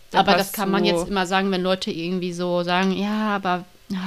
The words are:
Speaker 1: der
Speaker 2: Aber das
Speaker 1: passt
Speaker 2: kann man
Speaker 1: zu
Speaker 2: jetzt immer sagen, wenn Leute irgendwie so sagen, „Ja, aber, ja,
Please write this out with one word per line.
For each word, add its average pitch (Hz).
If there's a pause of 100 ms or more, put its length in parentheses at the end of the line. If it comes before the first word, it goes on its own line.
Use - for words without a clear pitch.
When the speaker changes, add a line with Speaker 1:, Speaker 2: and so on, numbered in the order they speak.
(120)
Speaker 1:
der 190
Speaker 2:
Aber 190
das 190
Speaker 1:
passt -
Speaker 2:
kann 196
man 196
Speaker 1:
zu 202
Speaker 2:
jetzt 175
immer 185
sagen, 190
wenn 185
Leute 190
irgendwie 175
so 175
sagen, 180
„Ja, 208
aber, 180 (240)
ja, 190